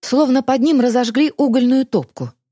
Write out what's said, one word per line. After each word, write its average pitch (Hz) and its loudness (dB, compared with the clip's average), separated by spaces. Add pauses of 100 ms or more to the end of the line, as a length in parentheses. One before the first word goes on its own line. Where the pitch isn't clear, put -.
словно 269 0
под 262 -2
ним 285 2
разожгли 247 0
угольную 262 0
топку. 139 -6 (200)